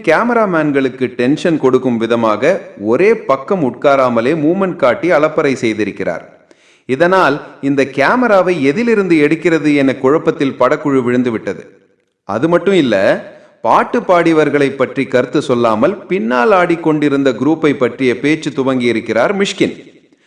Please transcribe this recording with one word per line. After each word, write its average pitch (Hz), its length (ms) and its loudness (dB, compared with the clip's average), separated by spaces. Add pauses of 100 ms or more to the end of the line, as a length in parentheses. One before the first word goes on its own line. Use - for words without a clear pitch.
கேமராமேன்களுக்கு 160 1040 0
டென்ஷன் 147 520 0
கொடுக்கும் 127 400 2
விதமாக 113 640 0 (180)
ஒரே 139 360 2
பக்கம் 139 480 -2
உட்காராமலே 127 720 0
மூமெண்ட் 170 420 0
காட்டி 135 360 0
அலப்பறை 151 420 0
செய்திருக்கிறார். 101 800 -4 (540)
இதனால் 151 760 0
இந்த 139 240 0
கேமராவை 185 760 2
எதிலிருந்து 190 540 0
எடுக்கிறது 151 600 2
என 135 200 2
குழப்பத்தில் 139 640 0
படக்குழு 135 440 0
விழுந்துவிட்டது. 117 640 -4 (560)
அது 113 260 -4
மட்டும் 170 240 0
இல்ல, 139 220 2 (640)
பாட்டு 208 380 0
பாடியவர்களை 156 680 2
பற்றி - 360 -4
கருத்து 135 360 0
சொல்லாமல் 120 640 0
பின்னால் 226 460 0
ஆடிக்கொண்டிருந்த 156 800 2
குரூப்பை 147 420 0
பற்றிய 123 460 -2
பேச்சு 156 300 -2
துவங்கியிருக்கிறார் 123 840 -2
மிஷ்கின். 196 400 -2 (520)